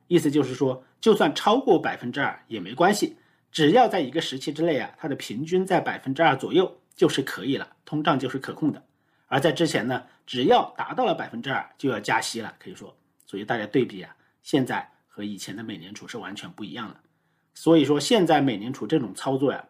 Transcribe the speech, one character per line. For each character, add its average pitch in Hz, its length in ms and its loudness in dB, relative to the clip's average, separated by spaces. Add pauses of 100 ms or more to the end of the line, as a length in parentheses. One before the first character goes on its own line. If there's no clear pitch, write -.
意 175 120 4
思 147 120 2
就 143 120 4
是 127 120 -4
说， 131 300 -2 (160)
就 214 140 6
算 170 200 2
超 220 240 2
过 214 200 4
百 104 180 -4
分 123 160 -8
之 139 80 -4
二 123 260 -4
也 110 140 -10
没 92 140 -12
关 165 180 4
系， - 240 -2 (340)
只 151 200 4
要 233 180 6
在 185 120 0
一 127 100 -4
个 160 100 -2
时 135 180 -8
期 147 140 -6
之 147 100 -4
内 165 160 2
啊， 92 200 -6
它 160 100 -8
的 139 60 -4
平 117 300 -8
均 185 200 0
在 180 160 2
百 - 180 -6
分 135 160 -6
之 160 80 2
二 151 140 6
左 - 160 -6
右 175 280 2 (140)
就 165 140 4
是 143 140 0
可 - 240 -8
以 135 100 0
了， - 180 -10 (120)
通 151 160 -4
胀 151 160 2
就 127 100 -4
是 135 100 -6
可 - 140 -8
控 151 180 0
的。 - 140 -10 (440)
而 131 120 2
在 156 100 4
之 165 160 0
前 113 200 -2
呢， 160 160 -2 (240)
只 127 180 -4
要 226 320 4
达 123 160 -6
到 240 140 0
了 175 80 0
百 - 140 -8
分 113 120 -10
之 127 80 -8
二 123 300 -6
就 139 100 -2
要 113 100 -2
加 110 220 0
息 - 200 -8
了， 107 180 -12
可 - 100 -20
以 90 60 -16
说， - 200 -20 (300)
所 - 140 -10
以 104 60 -8
大 123 120 -2
家 107 100 -4
对 123 180 2
比 101 180 -8
啊， - 140 -18 (260)
现 135 240 0
在 104 240 -8 (160)
和 - 160 -16
以 104 140 -8
前 92 180 -12
的 110 80 -12
美 110 140 -10
联 87 180 -16
储 - 140 -16
是 120 100 -12
完 92 160 -12
全 - 160 -14
不 107 140 -14
一 92 80 -12
样 254 160 -10
的。 - 80 -18 (600)
所 165 220 6
以 143 60 6
说， 143 160 2
现 202 260 4
在 156 140 4
美 131 160 0
联 113 160 -8
储 135 120 -8
这 156 140 0
种 117 160 -4
操 135 220 -2
作 131 160 2
呀， - 180 -8